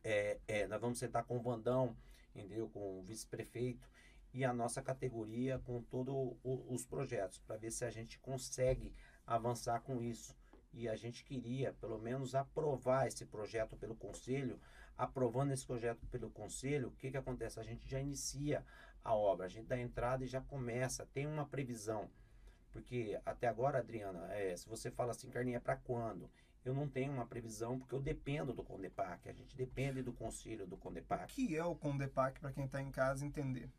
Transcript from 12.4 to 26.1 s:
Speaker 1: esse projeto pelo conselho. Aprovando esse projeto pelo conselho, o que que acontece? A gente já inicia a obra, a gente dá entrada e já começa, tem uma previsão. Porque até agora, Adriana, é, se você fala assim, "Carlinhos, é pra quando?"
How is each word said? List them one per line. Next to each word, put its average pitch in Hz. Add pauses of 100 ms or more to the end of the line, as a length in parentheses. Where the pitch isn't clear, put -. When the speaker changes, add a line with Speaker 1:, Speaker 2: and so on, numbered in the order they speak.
Speaker 1:
esse -
projeto 110
pelo 110
conselho. 120 (360)
Aprovando 127
esse 131
projeto 117
pelo 120
conselho, 123
o -
que -
que 135
acontece? 120
A 110
gente 117
já 135
inicia 139 (400)
a 117
obra, 95
a -
gente 110
dá 127
entrada 123
e 127
já 131
começa, 127
tem 139
uma 151
previsão. 110 (640)
Porque 110
até 113
agora, 113
Adriana, 98
é, 98
se -
você 117
fala 123
assim, 120
"Carlinhos, 123
é -
pra -
quando?" 113 (340)